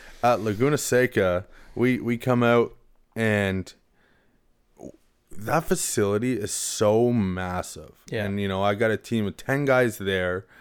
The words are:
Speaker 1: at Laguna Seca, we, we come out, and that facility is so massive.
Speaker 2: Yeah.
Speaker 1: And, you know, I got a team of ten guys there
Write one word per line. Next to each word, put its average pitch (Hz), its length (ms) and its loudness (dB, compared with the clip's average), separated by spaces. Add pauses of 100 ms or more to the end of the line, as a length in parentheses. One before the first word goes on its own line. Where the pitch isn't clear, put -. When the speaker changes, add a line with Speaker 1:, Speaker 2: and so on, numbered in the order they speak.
(200)
Speaker 1:
at 120 200 2
Laguna 113 360 0
Seca, 101 680 0 (280)
we, 123 280 0
we 117 160 -2
come 120 260 0
out, 117 320 4 (400)
and 101 560 0 (1600)
that 117 280 -2
facility 113 680 0
is 101 180 -6
so 113 600 2
massive. 92 840 -4 (160)
Speaker 2:
Yeah. 110 160 -4
Speaker 1:
And, 101 140 -4
you 101 80 -2
know, 95 160 -2
I 104 120 2
got 110 160 0
a 104 60 -2
team 110 280 -4
of 95 120 -6
ten 139 280 -2
guys 127 320 2
there 95 480 -2 (160)